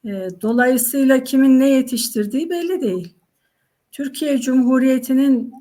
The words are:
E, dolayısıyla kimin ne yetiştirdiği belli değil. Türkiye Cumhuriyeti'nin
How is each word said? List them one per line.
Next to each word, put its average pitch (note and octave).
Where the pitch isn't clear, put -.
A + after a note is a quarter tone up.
E, F#3+
dolayısıyla B3+
kimin C4
ne C#4
yetiştirdiği B3+
belli F4
değil. F#3
Türkiye C#4
Cumhuriyeti'nin B3+